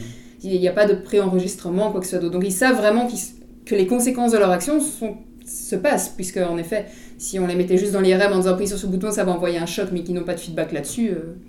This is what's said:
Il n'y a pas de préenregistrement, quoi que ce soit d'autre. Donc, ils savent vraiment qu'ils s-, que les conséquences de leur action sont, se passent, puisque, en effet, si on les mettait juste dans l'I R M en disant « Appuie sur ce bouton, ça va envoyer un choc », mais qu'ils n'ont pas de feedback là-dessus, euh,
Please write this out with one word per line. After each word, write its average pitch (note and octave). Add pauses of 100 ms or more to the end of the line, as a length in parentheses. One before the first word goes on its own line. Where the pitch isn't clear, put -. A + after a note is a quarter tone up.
(440)
Il F#3
n'y F3+
a F3
pas G#3
de G3+
préenregistrement, F#3
quoi F#3
que F3+
ce -
soit F3+
d'autre. E3+
Donc, F3+
ils G3
savent B3+
vraiment G#3+
qu'ils -
s-, - (320)
que -
les F#3+
conséquences A#3+
de A3
leur F#3+
action C#4+
sont, - (260)
se -
passent, C4+
puisque, -
en E3+
effet, E3 (340)
si -
on F#3
les F3
mettait F3+
juste G3
dans G3
l'I F#3
R F#3+
M G3+
en F#3+
disant « F#3
Appuie F#3+
sur G3+
ce G3
bouton, F#3
ça G3+
va F3+
envoyer E3+
un E3+
choc », F#3+
mais F3
qu'ils F3+
n'ont E3+
pas F3
de E3+
feedback D#3+
là-dessus, A3+
euh, E3 (140)